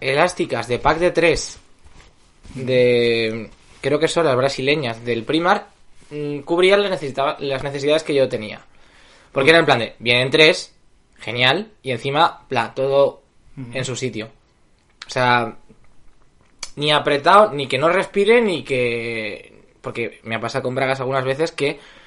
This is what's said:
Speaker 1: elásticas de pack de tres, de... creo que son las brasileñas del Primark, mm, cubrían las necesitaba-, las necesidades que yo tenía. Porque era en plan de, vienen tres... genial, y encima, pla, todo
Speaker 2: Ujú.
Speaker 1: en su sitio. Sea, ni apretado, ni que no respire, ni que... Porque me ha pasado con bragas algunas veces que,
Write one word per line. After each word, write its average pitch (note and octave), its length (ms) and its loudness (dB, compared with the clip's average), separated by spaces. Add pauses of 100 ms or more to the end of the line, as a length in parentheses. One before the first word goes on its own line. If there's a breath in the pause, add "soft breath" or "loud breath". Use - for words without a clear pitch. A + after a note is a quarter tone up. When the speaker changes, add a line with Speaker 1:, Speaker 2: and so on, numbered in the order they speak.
Speaker 1:
elásticas C#3 680 -2
de A#2+ 120 0
pack D#3 180 2
de F3 140 2
tres, E3 460 0 (960)
de... A#2+ 960 2 (300)
creo C#3 180 0
que D#3 100 2
son E3+ 180 0
las C3 100 2
brasileñas C3 680 -2
del A#2 200 -2
Primark, E3+ 420 0 (440)
mm, D3 300 -8
cubrían F#3 420 2
las G3 80 -4
necesitaba-, C#3+ 480 -4
las C3+ 240 -6
necesidades C#3+ 400 -2
que D#3 120 -4
yo C3+ 140 2
tenía. G#2+ 340 -10 (680 soft breath)
Porque C#3 180 2
era E3 100 6
en D#3+ 40 2
plan C#3 140 2
de, G#2+ 220 -6
vienen B2 300 2
tres... D3 440 4 (460)
genial, B2+ 500 0 (120)
y C3 100 -4
encima, C#3 560 0
pla, A#2+ 260 -4
todo C#3 480 2 (340)
Speaker 2:
Ujú. B2+ 180 -14
Speaker 1:
en C3 100 -4
su B2+ 100 -6
sitio. A2+ 340 -8 (840)
Sea, B2 460 0 (1200)
ni D3 160 0
apretado, D3+ 600 4
ni C#3 140 -4
que B2+ 120 -2
no D3+ 100 2
respire, G3+ 520 2
ni F3+ 240 -2
que... A#2 1000 -4 (180)
Porque A#2 420 -8
me A2+ 140 -6
ha A2 40 -10
pasado A#2+ 220 -4
con B2+ 120 -4
bragas C3 260 -2
algunas C3 240 -2
veces C3+ 280 -2
que, C#3+ 280 -4 (260 loud breath)